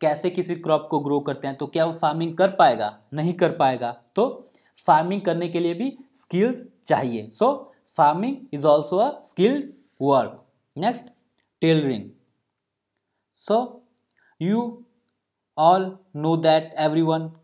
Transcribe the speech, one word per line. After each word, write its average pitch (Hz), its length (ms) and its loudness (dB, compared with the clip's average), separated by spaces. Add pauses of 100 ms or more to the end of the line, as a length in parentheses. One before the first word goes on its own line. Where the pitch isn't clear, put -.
कैसे 151 280 -2
किसी 175 260 -4
क्रॉप 156 360 -2
को 156 80 0
ग्रो 143 200 -2
करते 143 280 -6
हैं, 135 100 -8
तो 143 100 -6
क्या 160 180 0
वो 165 80 -2
फार्मिंग 165 440 -4
कर 190 140 2
पाएगा? 113 480 2 (140)
नहीं 156 200 -2
कर 175 180 0
पाएगा। 127 500 -2 (140)
तो - 340 -2 (380)
फार्मिंग 175 340 2
करने 175 280 -2
के 170 100 -4
लिए 170 140 0
भी 254 240 -6 (160)
स्किल्स 233 500 -2 (220)
चाहिए। 117 440 -2
So - 180 0 (500)
farming 170 380 2 (200)
is 143 100 -4
also 151 340 2
a 254 100 2 (120)
skilled 254 420 0 (380)
work। 131 360 2 (400)
Next, 226 320 -4 (540)
tailoring। 143 420 0 (1400)
So 208 100 2 (840)
you 208 200 0 (960)
all 185 320 4 (260)
know 156 200 0 (120)
that 160 300 2
everyone 160 520 0 (140)